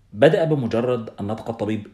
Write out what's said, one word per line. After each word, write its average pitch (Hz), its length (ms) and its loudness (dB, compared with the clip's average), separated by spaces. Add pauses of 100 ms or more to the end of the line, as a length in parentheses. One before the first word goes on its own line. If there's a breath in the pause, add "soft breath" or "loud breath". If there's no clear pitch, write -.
(140)
بدأ 160 300 6
بمجرد 120 640 -2 (100)
أن 101 80 -8
نطق 110 220 -6
الطبيب 107 440 -4